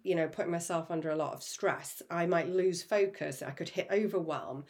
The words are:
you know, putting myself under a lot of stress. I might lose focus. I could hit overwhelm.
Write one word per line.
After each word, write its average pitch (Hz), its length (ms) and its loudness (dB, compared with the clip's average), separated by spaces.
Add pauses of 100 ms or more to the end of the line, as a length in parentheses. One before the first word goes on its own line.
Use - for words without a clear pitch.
you 185 120 4
know, 160 140 4
putting 175 240 0
myself 170 360 -2
under 160 200 0
a 156 80 2
lot 147 160 0
of - 100 -10
stress. - 640 -2
I 170 180 0
might 170 200 4
lose 180 340 2
focus. 196 600 0
I 135 100 -4
could 165 160 -6
hit - 240 -4
overwhelm. 160 800 0